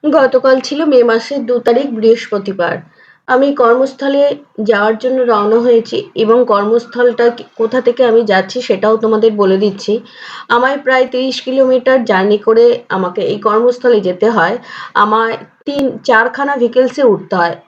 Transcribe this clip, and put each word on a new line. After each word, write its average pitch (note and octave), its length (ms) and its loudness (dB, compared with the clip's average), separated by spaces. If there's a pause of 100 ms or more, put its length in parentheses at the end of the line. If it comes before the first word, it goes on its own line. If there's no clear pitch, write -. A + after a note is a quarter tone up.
গতকাল C4 540 2
ছিল D4 260 -4
মে C4 180 4
মাসের A#3 420 -2
দু A#3+ 140 -2
তারিখ, A#3+ 260 0
বৃহস্পতিবার। G#3 920 -2 (500)
আমি C#4 280 0
কর্মস্থলে C#4 800 0 (280)
যাওয়ার G#3+ 340 0
জন্য B3+ 240 -2
রওনা A3 380 2
হয়েছি A#3 560 0
এবং A3+ 320 2
কর্মস্থলটা A#3 840 0
কি-, A#3+ 140 -12 (140)
কোথা A3+ 240 -2
থেকে B3 240 0
আমি A#3 180 4
যাচ্ছি G3 380 -2
সেটাও G#3+ 360 0
তোমাদের A3 340 2
বলে G3 260 2
দিচ্ছি। G3+ 420 -2 (500)
আমায় B3+ 280 2
প্রায় C4 300 0
তিরিশ B3+ 340 -4
কিলোমিটার C4 640 2
জার্নি G#3 320 2
করে A#3 520 2
আমাকে F#3 320 -4
এই G3+ 180 -4
কর্মস্থলে A#3 640 0
যেতে F3+ 280 0
হয়। G#3 280 0 (360)
আমায় G#3+ 440 0 (280)
তিন, C#4 320 -4
চারখানা B3 580 0
ভেহিকলসে B3 480 0
উঠতে G3+ 320 0
হয়। E3+ 200 -2 (120)